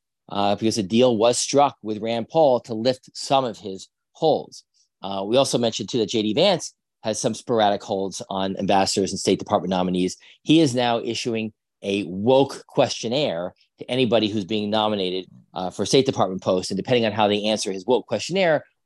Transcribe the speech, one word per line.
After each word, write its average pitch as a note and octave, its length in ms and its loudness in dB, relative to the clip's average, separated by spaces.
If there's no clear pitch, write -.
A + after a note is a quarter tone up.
uh, G2+ 260 2
because A2 220 0
a A2+ 60 0
deal A2+ 340 4
was A#2 200 4
struck C#3 440 2
with G#2+ 200 -6
Rand A2+ 280 -4
Paul C#3 320 4
to - 120 -10
lift A#2 400 -2
some C3+ 300 0
of A2+ 140 -6
his F#2+ 320 -14
holds. - 500 -2
Uh, G2 260 -6
we A2 80 0
also C3+ 220 2
mentioned, A#2 320 -2
too, - 80 -4
that G#2+ 120 0
J A2+ 120 0
D G#2+ 120 -2
Vance E3+ 400 0
has A2 160 -4
some A2+ 140 -2
sporadic G#2 500 0
holds G2 460 -6
on F#2+ 280 -4
ambassadors F#2+ 540 0
and F#2+ 80 -8
State G2 200 2
Department F#2+ 320 -2
nominees. F2+ 440 -2
He D#3 180 4
is C#3 120 2
now A#2+ 260 0
issuing A2+ 520 -4
a G2+ 220 -2
woke A2+ 640 2
questionnaire A2+ 840 -2
to - 120 -10
anybody A#2 380 2
who's G#2 160 -4
being G#2 240 -4
nominated, G2+ 560 -2
uh, F2+ 160 -6
for G2+ 160 -6
State C3+ 200 4
Department G2 360 -2
posts. F#2 300 -2
And G2 60 -4
depending A#2 280 0
on A2 60 0
how G#2+ 160 2
they G#2 160 0
answer G#2+ 300 -2
his F#2+ 120 -10
woke A#2+ 200 0
questionnaire, D#3 580 0